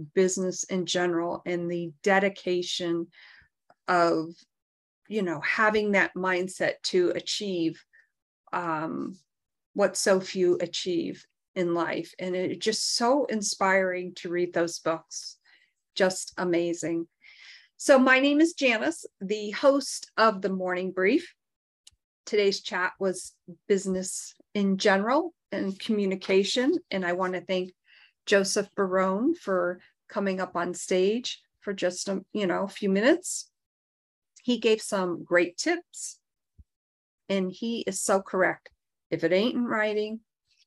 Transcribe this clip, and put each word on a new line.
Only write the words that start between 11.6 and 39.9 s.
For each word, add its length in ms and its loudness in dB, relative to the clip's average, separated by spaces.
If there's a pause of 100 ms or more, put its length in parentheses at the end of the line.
life. 420 -4
And 180 -4
it's 300 -4
just 300 -2
so 300 2
inspiring 880 0
to 140 -10
read 240 -2
those 260 -2
books. 580 -8 (560)
Just 420 0
amazing. 720 -2 (680)
So 220 6
my 200 6
name 220 4
is 120 4
Janice, 520 0 (160)
the 300 -4
host 640 0
of 240 4
The 80 0
Morning 420 -2
Brief. 440 0 (920)
Today's 360 2
chat 380 -4
was 360 -4 (320)
business 680 -2 (220)
in 240 2
general 560 2 (160)
and 260 -6
communication. 1040 0 (100)
And 160 -2
I 80 0
wanna 280 -2
thank 300 -4 (540)
Joseph 500 2
Barone 600 0
for 440 -2 (300)
coming 320 -2
up 140 -6
on 180 -2
stage 640 0 (200)
for 120 -8
just 380 -4
a, 240 -4
you 140 -2
know, 160 -2
a 40 -4
few 220 -4
minutes. 640 2 (920)
He 160 0
gave 240 2
some 420 -4
great 340 2
tips, 600 -4 (1120)
and 220 0
he 300 -6
is 200 -4
so 220 2
correct. 480 -2 (400)
If 120 -2
it 100 2
ain't 200 2
in 120 -2
writing, 560 -2 (460)